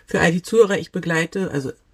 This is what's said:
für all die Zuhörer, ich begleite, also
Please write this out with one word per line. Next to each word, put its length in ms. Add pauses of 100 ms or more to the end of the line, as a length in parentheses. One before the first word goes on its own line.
für 140
all 120
die 120
Zuhörer, 340
ich 140
begleite, 600
also 200 (220)